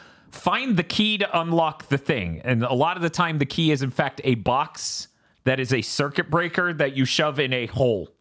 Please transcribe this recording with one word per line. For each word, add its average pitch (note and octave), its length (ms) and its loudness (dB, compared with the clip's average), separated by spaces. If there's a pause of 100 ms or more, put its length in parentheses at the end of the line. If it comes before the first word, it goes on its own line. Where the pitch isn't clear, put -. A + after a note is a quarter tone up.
(300)
find A3+ 460 -2
the E3+ 80 2
key G#3+ 340 2
to F#3+ 220 0
unlock E3 480 0
the C#3 100 2
thing. F2+ 460 -4
And A#2+ 180 2
a B2 120 0
lot E3 220 2
of E3+ 60 -8
the E3+ 80 0
time, E3 280 0
the C#3 80 2
key D#3+ 260 2
is, C3+ 100 0
in C3 80 -2
fact, C#3 320 -2
a B2+ 140 2
box - 720 -2 (340)
that C3 160 0
is B2+ 140 -4
a A#2+ 100 2
circuit C#3+ 480 -2
breaker F3 440 0
that C#3 220 0
you C3 80 2
shove D3 360 0
in C3 120 0
a B2 140 0
hole. A#2 420 0 (120)